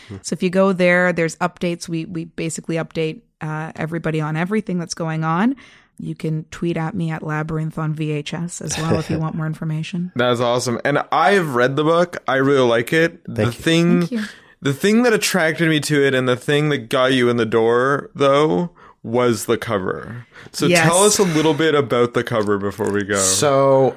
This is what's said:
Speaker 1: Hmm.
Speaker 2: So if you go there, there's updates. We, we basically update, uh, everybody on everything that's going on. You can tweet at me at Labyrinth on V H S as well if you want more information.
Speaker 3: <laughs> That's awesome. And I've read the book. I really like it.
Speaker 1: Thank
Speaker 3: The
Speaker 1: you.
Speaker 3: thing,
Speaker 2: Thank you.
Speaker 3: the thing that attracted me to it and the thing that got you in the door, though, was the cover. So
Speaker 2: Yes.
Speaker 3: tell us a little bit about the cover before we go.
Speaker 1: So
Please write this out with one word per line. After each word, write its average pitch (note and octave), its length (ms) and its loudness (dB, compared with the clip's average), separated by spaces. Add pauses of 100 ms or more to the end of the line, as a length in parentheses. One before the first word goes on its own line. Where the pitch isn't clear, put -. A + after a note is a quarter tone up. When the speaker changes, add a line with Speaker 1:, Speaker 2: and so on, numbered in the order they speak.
Speaker 1:
Hmm. G2 120 -12
Speaker 2:
So - 140 -8
if - 80 -6
you F#3 80 0
go F#3+ 220 4
there, F3+ 400 4
there's E3 240 -2
updates. E3+ 520 -4
We, E3 160 -6
we E3+ 200 -8
basically E3 500 -6
update, D#3+ 460 -6 (200)
uh, D#3 340 -8
everybody D#3+ 460 -4
on D3+ 160 -2
everything F3+ 400 -2
that's E3 160 -6
going D#3+ 300 -4
on. F3+ 320 0 (420)
You D#3+ 160 -10
can D#3 380 -6
tweet E3+ 260 -4
at D#3+ 160 -4
me E3 160 -4
at D#3+ 140 -8
Labyrinth D#3 560 -6
on D#3 160 -2
V D3+ 160 -4
H D3 240 -6
S E3+ 260 -8
as - 160 -6
well D#3+ 220 -2
if D#3 100 -6
you D#3 80 -2
want D#3+ 160 -4
more D#3 140 -6
information. D#3+ 640 -6
Speaker 3:
<laughs> - 20 -20
That's B2 240 0
awesome. B2 460 0
And C#3+ 140 2 (120)
I've E3 440 2
read B2+ 220 2
the D3+ 60 0
book. E3+ 340 2 (100)
I B2+ 80 0
really C3+ 320 4
like A#2 260 0
it. E3 320 0
Speaker 1:
Thank A#2+ 120 -8
Speaker 3:
The A2 80 2
Speaker 1:
you. A#2 60 0
Speaker 3:
thing, E3+ 500 2
Speaker 2:
Thank E3+ 100 -4
you. A3+ 100 -4 (400)
Speaker 3:
the C#3 140 -2
thing G#3+ 260 2
that B3 120 4
attracted E3 540 0
me D#3 120 2
to C#3+ 260 2
it C3+ 80 2
and B2+ 160 2
the B2+ 80 2
thing D3 320 0
that A#2+ 200 -4
got C3 240 2
you B2 160 4
in A#2+ 80 2
the A#2 100 2
door, A#2+ 640 2
though, D#3 560 2 (340)
was A#2 440 0
the A#2 100 0
cover. G#2 720 -6 (240)
So - 160 -2
Speaker 2:
Yes. F3 200 4
Speaker 3:
tell E3+ 180 4
us G#3 120 4
a G#3+ 60 2
little D#3 320 2
bit D#3 180 2
about A#2+ 400 0
the A#2+ 100 -2
cover G#2 360 0
before G2+ 320 -4
we G2+ 120 0
go. G2 140 -2
Speaker 1:
So C3+ 800 2